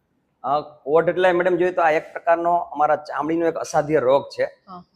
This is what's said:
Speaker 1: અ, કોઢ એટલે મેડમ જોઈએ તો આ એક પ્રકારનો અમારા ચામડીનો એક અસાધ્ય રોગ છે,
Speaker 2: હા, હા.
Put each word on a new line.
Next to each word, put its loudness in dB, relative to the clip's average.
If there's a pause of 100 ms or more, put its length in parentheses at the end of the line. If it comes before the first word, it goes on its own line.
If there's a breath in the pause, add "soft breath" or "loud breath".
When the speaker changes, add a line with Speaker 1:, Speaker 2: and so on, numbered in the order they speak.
(440)
Speaker 1:
અ, 0
કોઢ 0
એટલે 2
મેડમ 0
જોઈએ 0
તો -2
આ 4
એક -2
પ્રકારનો 0
અમારા 0
ચામડીનો -4
એક 0
અસાધ્ય -2
રોગ 2
છે, -6
Speaker 2:
હા, -8
હા. -18 (120)